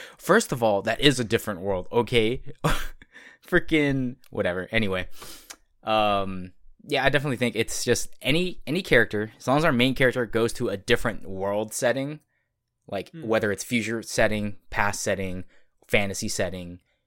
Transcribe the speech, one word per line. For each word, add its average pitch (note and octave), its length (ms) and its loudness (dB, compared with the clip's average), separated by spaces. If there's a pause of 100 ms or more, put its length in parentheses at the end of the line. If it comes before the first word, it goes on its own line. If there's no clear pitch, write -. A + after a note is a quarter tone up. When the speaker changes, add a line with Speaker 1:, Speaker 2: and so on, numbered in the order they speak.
(180)
Speaker 1:
first G3+ 340 2
of B2 100 -2
all, G2+ 200 4
that A2 180 -2
is C#3 180 6
a B2+ 60 0
different G#2 360 -2
world, F#2 300 -2
okay? A#2 520 2 (200)
<laughs> - 840 -4
Freaking C#3+ 680 2 (140)
whatever. F#2 400 -2
Anyway, F#2+ 380 0 (760)
um, G2 680 0 (340)
yeah, C3+ 180 4
I C#3 40 8
definitely C#3 280 2
think A#2+ 200 0
it's - 280 -2
just - 240 2 (120)
any, E3+ 460 0
any E3 160 -2
character, A2 560 2
as - 100 -10
long C3+ 100 4
as D#3 60 2
our E3 80 4
main B2+ 220 2
character B2+ 320 2
goes A2+ 280 0
to A#2 140 -4
a G2 80 -4
different A2+ 520 -2
world G2+ 460 -4
setting, C3+ 460 -2 (680)
like, F#2+ 240 -8
Speaker 2:
Hmm. D#3+ 160 -14
Speaker 1:
whether A2 260 2
it's - 120 -6
future A2+ 380 -2
setting, G#2+ 540 0 (140)
past G2+ 320 0
setting, F#2 420 -4 (440)
fantasy G2+ 400 0
setting, F2+ 520 -6 (260)